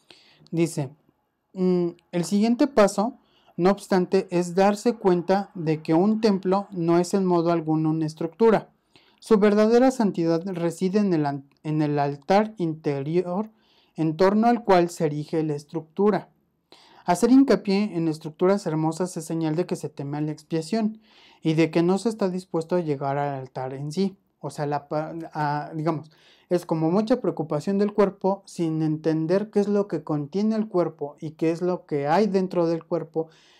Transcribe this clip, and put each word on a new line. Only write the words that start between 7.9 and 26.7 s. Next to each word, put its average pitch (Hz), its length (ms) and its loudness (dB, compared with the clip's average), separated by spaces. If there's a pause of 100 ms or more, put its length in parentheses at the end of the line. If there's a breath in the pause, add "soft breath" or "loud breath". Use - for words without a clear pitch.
estructura. 165 640 0 (480 soft breath)
Su 220 200 4
verdadera 214 500 6
santidad 175 560 0
reside 180 540 -2
en 208 140 2
el 151 120 2
an-, 139 240 -6 (140)
en 156 180 -2
el 147 180 0
altar 190 580 0
interior 165 920 -4 (460 soft breath)
en 160 200 -2
torno 202 320 4
al 233 160 2
cual 175 260 4
se 170 160 -4
erige 151 380 -2
la 151 120 -4
estructura. 165 720 -4 (760 loud breath)
Hacer 202 280 2
hincapié 202 680 4
en 165 100 0
estructuras 170 600 -2
hermosas 160 500 -2
es 160 80 -10
señal 160 300 -4
de 180 100 -2
que 180 100 -6
se 151 140 -8
teme 143 280 -10
a 151 40 -4
la 151 100 -4
expiación 165 720 -4 (400 soft breath)
y 160 140 0
de 160 160 2
que 170 100 2
no 180 160 2
se 208 120 -4
está 214 200 -2
dispuesto 180 460 -6
a 180 60 0
llegar 143 360 -4
al 143 160 -4
altar 131 400 -10
en 143 180 -10
sí". 190 260 -4 (220)
O 143 120 -10
sea, 147 160 -6
la 147 200 -4
pa-, 156 280 -6 (180)
a, 147 400 -4
digamos, 160 380 -4 (380 soft breath)
es 175 180 -2
como 160 240 0